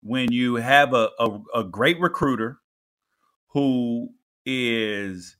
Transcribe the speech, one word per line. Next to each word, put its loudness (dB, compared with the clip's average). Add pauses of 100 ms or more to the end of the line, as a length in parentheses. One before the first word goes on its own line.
when -2
you 0
have 4
a, 4 (100)
a, 0 (160)
a 0
great 0
recruiter -2 (880)
who 0 (340)
is -4